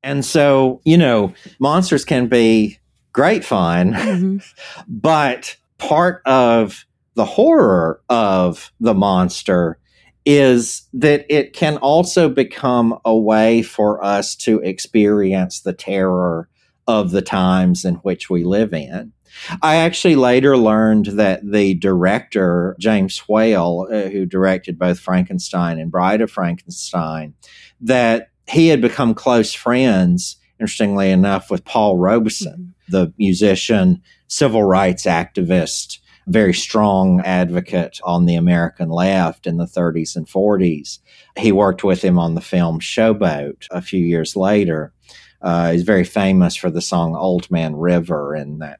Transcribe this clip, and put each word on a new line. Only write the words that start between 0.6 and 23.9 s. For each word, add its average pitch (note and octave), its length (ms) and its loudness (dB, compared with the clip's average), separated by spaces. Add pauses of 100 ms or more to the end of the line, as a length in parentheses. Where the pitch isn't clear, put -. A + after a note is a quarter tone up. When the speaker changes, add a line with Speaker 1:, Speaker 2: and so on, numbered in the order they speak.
Speaker 1:
you D#3 140 6
know, A2+ 340 2 (260)
monsters D3+ 460 0
can B2 240 0
be A2+ 500 2 (340)
great F3 320 2
fun, F2+ 500 0
Speaker 2:
Mm-hmm. F#3+ 420 -2 (520)
Speaker 1:
<laughs> - 0 -
but C#3 680 -2 (220)
part F3 480 0
of A#2 580 2 (300)
the A2 100 0
horror B2 840 2
of F#2+ 680 0
the A2+ 140 0
monster F2+ 840 0 (480)
is C3 560 4 (100)
that D3 380 2
it - 240 0
can D3+ 240 -2
also D#3+ 500 2
become B2 800 0
a A2+ 100 2
way A2 460 2
for G#2 420 -2
us G2+ 320 -2
to A2 240 0
experience F#2+ 1000 -2
the F#2+ 120 -6
terror F2+ 760 -4 (400)
of G#2 260 0
the F#2+ 100 0
times F#2 640 0
in F2 100 -2
which F#2 320 -8
we F2 160 -2
live G2 300 -2
in. D2+ 380 -10 (500)
I D#3 140 2
actually E3 400 2
later C3 420 4
learned A2 480 4
that G2+ 340 0 (100)
the G2+ 240 2
director, F#2 1040 0
James G2 400 0 (100)
Whale, F#2+ 600 0